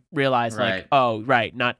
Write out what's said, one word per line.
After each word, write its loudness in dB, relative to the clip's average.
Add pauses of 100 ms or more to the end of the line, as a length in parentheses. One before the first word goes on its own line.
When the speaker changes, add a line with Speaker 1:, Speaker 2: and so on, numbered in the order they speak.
(120)
Speaker 1:
realize, 0
like, 0
Speaker 2:
Right. -8
Speaker 1:
"Oh, 2
right, 0
not -2